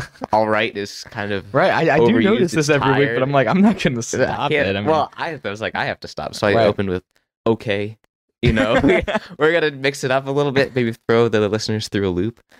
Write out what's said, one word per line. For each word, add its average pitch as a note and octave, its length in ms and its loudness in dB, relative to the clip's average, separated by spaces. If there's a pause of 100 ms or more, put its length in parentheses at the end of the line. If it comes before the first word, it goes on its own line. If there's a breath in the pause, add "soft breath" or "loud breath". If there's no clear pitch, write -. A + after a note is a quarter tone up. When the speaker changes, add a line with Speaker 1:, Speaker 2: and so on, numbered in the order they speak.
Speaker 1:
<laughs> - 300 -10
Speaker 2:
"All G#2+ 160 2
right" G#2+ 280 -2
is - 280 -8
kind G#2 260 -8
of G2+ 240 -6
Speaker 1:
Right, E3 160 2
I, C#3 240 2
I D3 40 4
do A#2 80 4
Speaker 2:
overused. G#3 180 4
Speaker 1:
notice G3 280 2
this D3+ 160 0
Speaker 2:
It's - 20 2
Speaker 1:
every C3+ 240 2
week, C3 60 2
but C#3+ 60 2
Speaker 2:
tired. A#2+ 160 -2
Speaker 1:
I'm C3+ 100 0
like, C3+ 140 4
"I'm F3+ 140 2
not G#3 200 4
gonna C3 180 0
Speaker 2:
I - 20 -2
Speaker 1:
stop A#2+ 500 -2
Speaker 2:
can't, C#3+ 200 0
Speaker 1:
it." G2 60 -2
I G2+ 40 -2
mean G#2+ 100 0
Speaker 2:
well, D3+ 260 0
I, D3 280 -8
I G2+ 60 -6
was G#2 100 -10
like, F#2 160 -6
"I A2 80 -2
have G#2+ 160 -6
to - 80 -16
stop." - 260 -10
So G#2+ 140 0
I G2+ 60 4
Speaker 1:
Right. A2+ 120 4
Speaker 2:
opened G2+ 220 0
with, F#2 160 -4 (420)
"Okay," G#2+ 520 -2 (440)
you A#2+ 120 4
know? G#2+ 200 2
<laughs> - 280 4 (180)
Speaker 1:
<laughs> - 180 -16
Speaker 2:
We're D#3 140 4
gonna D#3 200 2
mix C#3 320 -4
it B2+ 60 -2
up C3+ 160 0
a C#3 40 -4
little C#3+ 220 0
bit, C3 220 0
maybe A#2 200 0 (140)
throw A#2 200 4
the G#2+ 220 2
listeners G#2+ 380 -4
through G2 200 0
a - 20 2
loop. F#2 300 -4 (200 soft breath)